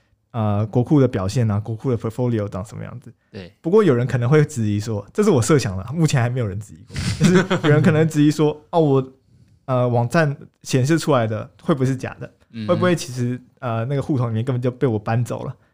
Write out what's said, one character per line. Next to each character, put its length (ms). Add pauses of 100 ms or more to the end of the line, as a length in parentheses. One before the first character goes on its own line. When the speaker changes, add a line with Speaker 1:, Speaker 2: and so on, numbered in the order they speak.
(320)
Speaker 1:
呃， 360
国 160
库 160
的 80
表 200
现 240
啊， 80
国 160
库 160
的 60
portfolio 500
长 160
什 120
么 80
样 160
子。” 140 (160)
Speaker 2:
对。 320
Speaker 1:
不 80
过 140
有 100
人 140
可 100
能 120
会 140
质 220
疑 140
说， 340
这 100
是 60
我 120
设 180
想 180
的， 160
目 140
前 140
还 80
没 100
有 80
人 120
质 140
疑 100
过。 120 (120)
<laughs> 120
就 60
是 420
有 20
人 120
可 100
能 160
质 160
疑 80
说 280 (120)
，“哦， 80
我， 340 (520)
呃， 220
网 200
站 280 (280)
显 220
示 120
出 140
来 160
的 220 (120)
会 120
不 80
会 40
是 100
假 240
的？ 140 (180)
Speaker 2:
嗯 140
哼。 40
Speaker 1:
会 60
不 60
会 140
其 160
实， 280 (200)
呃， 260
那 100
个 60
户 160
头 100
里 60
面 100
根 100
本 80
就 100
被 160
我 100
搬 260
走 200
了？” 100 (200)